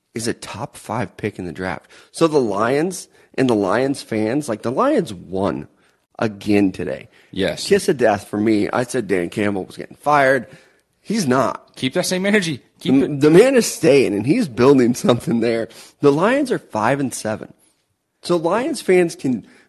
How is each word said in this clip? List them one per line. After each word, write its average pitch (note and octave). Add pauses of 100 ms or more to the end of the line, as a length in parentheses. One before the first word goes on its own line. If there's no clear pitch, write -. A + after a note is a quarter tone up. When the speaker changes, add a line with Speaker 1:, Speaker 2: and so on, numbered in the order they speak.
(140)
Speaker 1:
is A#2
a A2
top -
five G#2+
pick G#2+
in F#2
the F2
draft. F2 (220)
So -
the D3+
Lions B2+ (300)
and C3
the A#2
Lions A2
fans, A2+
like, G#2+
the A#2
Lions G3+
won F2 (500)
again G2+
today. C#2+ (220)
Speaker 2:
Yes. F2
Speaker 1:
Kiss G3
of E3
death A2
for G#2+
me. G#2
I A#2+
said B2
Dan F2
Campbell G2+
was -
getting -
fired. C#3 (540)
He's G3
not. -
Speaker 2:
Keep C3
that F3
same F#3
energy. F#3+ (180)
Keep -
Speaker 1:
The, C3+
Speaker 2:
it. C#3
Speaker 1:
the D3+
man B3
is A3+
staying, C3
and G#2
he's G3
building B2
something A#2
there. A2+ (320)
The C#3+
Lions A#3+
are F#3
five A#2
and C3
seven. - (720)
So F3
Lions A3
fans F3+
can B2 (240)